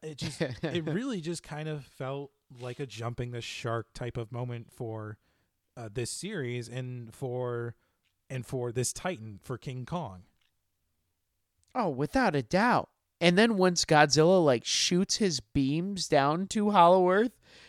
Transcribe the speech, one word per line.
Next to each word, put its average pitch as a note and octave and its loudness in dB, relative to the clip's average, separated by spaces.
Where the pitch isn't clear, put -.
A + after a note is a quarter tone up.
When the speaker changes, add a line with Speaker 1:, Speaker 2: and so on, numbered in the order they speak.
Speaker 1:
it D#3 -12
just, D#3+ -10
Speaker 2:
<laughs> C3 -4
Speaker 1:
it E3 -4
really G3+ -4
just E3 -8
kind D#3 -10
of D3+ -8
felt C#3 -10
like B2 -10
a C#3+ -6
jumping A#2 -8
the A#2+ -8
shark - -6
type A#2+ -10
of A#2 -8
moment A#2+ -10
for, A2 -10
uh, A2+ -12
this A#2 -4
series B2 -8
and B2 -10
for, B2 -6
and C3 -8
for B2 -6
this A#2+ -2
Titan, A2 -8
for B2 -8
King B2+ -10
Kong. G#2 -10
Speaker 2:
Oh, A3+ -2
without D3+ 0
a C#3 0
doubt. G3 2
And F3 4
then A3+ 6
once F3+ 2
Godzilla, D#3 6
like, B2+ 4
shoots - 0
his E3 0
beams E3 -2
down D3+ 2
to G#3 0
Hollow F3+ 8
Earth, G#3+ 2